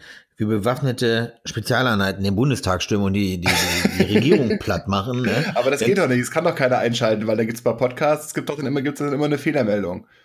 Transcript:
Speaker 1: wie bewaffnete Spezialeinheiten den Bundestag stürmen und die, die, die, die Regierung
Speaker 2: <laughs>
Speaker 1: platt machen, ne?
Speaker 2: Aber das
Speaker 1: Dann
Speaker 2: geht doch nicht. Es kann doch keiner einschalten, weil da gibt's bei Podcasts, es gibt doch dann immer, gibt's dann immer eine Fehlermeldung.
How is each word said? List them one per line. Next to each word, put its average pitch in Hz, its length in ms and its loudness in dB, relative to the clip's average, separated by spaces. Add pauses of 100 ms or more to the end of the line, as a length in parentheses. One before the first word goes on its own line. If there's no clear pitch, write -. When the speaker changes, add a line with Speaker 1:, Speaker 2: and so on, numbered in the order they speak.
(380)
Speaker 1:
wie 110 80 0
bewaffnete 117 880 0 (120)
Spezialeinheiten 104 760 0
den 98 120 0
Bundestag 107 480 0
stürmen 101 240 0
und 95 60 0
die, 95 280 0
die, 87 60 -2
die, - 580 0
die 196 100 -2
Regierung 143 400 4
Speaker 2:
<laughs> - 40 -6
Speaker 1:
platt 90 280 -4
machen, 120 360 -2
ne? 123 220 0 (100)
Speaker 2:
Aber 131 160 2
das 143 80 -2
Speaker 1:
Dann 110 100 2
Speaker 2:
geht 190 80 4
doch 170 100 2
nicht. 123 120 2
Es 123 120 -2
kann 160 120 -2
doch 170 120 2
keiner 127 220 2
einschalten, 110 500 0
weil 110 100 2
da 117 60 0
gibt's 110 200 -4
bei 117 100 2
Podcasts, 147 540 0
es - 80 -12
gibt 135 140 -4
doch 147 60 -4
dann 143 120 -6
immer, 139 160 -2
gibt's - 160 -4
dann 147 120 -2
immer 147 140 0
eine 147 140 0
Fehlermeldung. 104 680 0 (200)